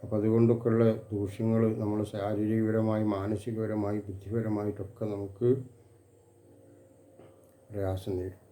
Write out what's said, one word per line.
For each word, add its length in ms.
അപ്പം 160
അതുകൊണ്ടൊക്കെയുള്ള 640
ദൂഷ്യങ്ങൾ 500
നമ്മൾ 160
ശാരീരികപരമായി, 920
മാനസികപരമായി, 840
ബുദ്ധിപരമായിട്ടൊക്കെ 960
നമുക്ക് 340
പ്രയാസം 500
നേരും. 320